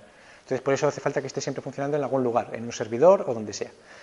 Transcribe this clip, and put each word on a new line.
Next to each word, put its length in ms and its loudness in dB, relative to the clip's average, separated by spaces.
Entonces, 220 -4
por 120 2
eso 140 2
hace 140 -2
falta 200 -2
que 60 -4
esté 140 -8
siempre 200 -6
funcionando 360 -4
en 60 -2
algún 200 0
lugar, 300 0
en 100 -8
un 80 -8
servidor 560 4
o 80 0
donde 180 -6
sea. 160 -8